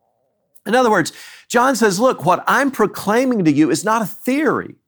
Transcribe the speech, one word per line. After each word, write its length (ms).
In 80
other 160
words, 220
John 260
says, 240
"Look, 260
what 220
I'm 240
proclaiming 720
to 80
you 180
is 140
not 180
a 60
theory. 680